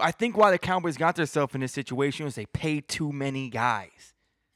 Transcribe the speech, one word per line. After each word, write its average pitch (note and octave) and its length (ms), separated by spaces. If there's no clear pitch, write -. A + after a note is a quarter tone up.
I D#3+ 100
think A3+ 260
why G#3 140
the F3+ 60
Cowboys F3 400
got E3 180
themselves D3 400
in C3+ 60
this C3 120
situation C#3 520
was C#3 100
they G#2+ 100
paid D3+ 440
too D3+ 240
many C3+ 360
guys. A2+ 640